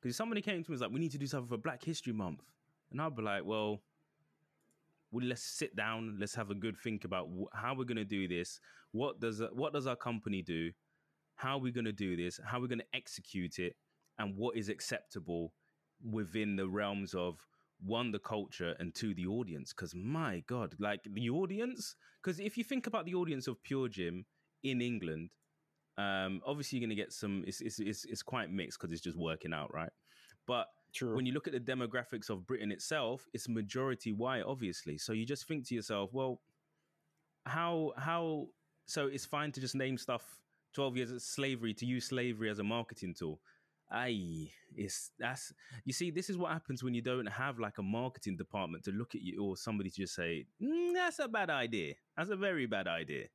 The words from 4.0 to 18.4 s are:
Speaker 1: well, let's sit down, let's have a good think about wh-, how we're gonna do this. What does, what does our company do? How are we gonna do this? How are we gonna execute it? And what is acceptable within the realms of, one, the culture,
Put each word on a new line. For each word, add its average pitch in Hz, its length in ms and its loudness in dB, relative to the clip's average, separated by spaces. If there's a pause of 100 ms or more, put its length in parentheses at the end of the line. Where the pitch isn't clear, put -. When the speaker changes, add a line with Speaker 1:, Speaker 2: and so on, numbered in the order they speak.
Speaker 1:
well, 123 140 2
let's 123 180 0
sit - 320 -2
down, 110 440 0
let's 101 160 0
have 104 160 0
a 104 40 2
good 101 220 0
think 110 260 -2
about 90 260 0
wh-, 92 280 -4
how 123 180 0
we're 131 100 0
gonna 113 200 0
do 98 220 2
this. 87 320 0 (320)
What 127 280 0
does, 110 220 0 (120)
what 147 200 0
does 139 140 2
our 123 80 2
company 107 460 0
do? 82 300 0 (640)
How 135 220 0
are - 20 0
we 127 120 0
gonna 117 200 0
do 98 240 2
this? 87 300 0
How 117 140 0
are - 20 0
we 127 60 0
gonna 120 160 0 (100)
execute - 680 -4
it? 90 160 0 (440)
And 101 180 -2
what 117 180 0
is 104 140 -2
acceptable 85 840 -2 (500)
within 107 520 0
the 95 140 2
realms 101 460 2
of, 87 300 0 (340)
one, 113 320 0
the 101 80 0
culture, 90 600 -2